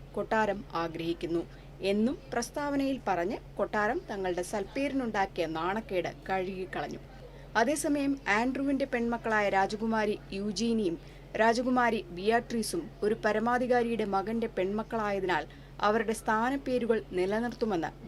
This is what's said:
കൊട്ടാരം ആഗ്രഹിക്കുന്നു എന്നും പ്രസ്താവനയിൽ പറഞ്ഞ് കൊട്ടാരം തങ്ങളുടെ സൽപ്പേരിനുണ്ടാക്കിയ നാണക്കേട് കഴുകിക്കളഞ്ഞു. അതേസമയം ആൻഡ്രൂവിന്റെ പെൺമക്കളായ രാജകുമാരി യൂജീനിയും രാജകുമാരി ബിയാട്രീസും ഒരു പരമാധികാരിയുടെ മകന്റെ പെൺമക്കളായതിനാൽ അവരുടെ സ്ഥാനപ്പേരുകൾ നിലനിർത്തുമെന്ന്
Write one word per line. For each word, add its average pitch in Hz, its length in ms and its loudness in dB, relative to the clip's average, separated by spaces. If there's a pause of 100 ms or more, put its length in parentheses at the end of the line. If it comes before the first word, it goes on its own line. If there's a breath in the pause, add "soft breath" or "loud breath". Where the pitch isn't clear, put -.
(140)
കൊട്ടാരം 208 500 0 (100)
ആഗ്രഹിക്കുന്നു 165 680 -2 (380 loud breath)
എന്നും 214 380 2 (140)
പ്രസ്താവനയിൽ 269 760 0
പറഞ്ഞ് 180 280 0 (200)
കൊട്ടാരം 214 440 0 (100)
തങ്ങളുടെ 185 320 -2
സൽപ്പേരിനുണ്ടാക്കിയ 214 1040 -2
നാണക്കേട് 175 600 -2 (220)
കഴുകിക്കളഞ്ഞു. 185 680 -4 (580 loud breath)
അതേസമയം 277 720 2
ആൻഡ്രൂവിന്റെ 262 560 2
പെൺമക്കളായ 233 640 2
രാജകുമാരി 208 680 2 (140)
യൂജീനിയും 208 680 0 (420 loud breath)
രാജകുമാരി 233 720 4
ബിയാട്രീസും 214 800 0 (120)
ഒരു 208 220 2
പരമാധികാരിയുടെ 233 800 2
മകന്റെ 208 420 0
പെൺമക്കളായതിനാൽ 202 1000 0 (340 loud breath)
അവരുടെ 208 320 4
സ്ഥാനപ്പേരുകൾ 233 880 2 (100)
നിലനിർത്തുമെന്ന് 202 960 0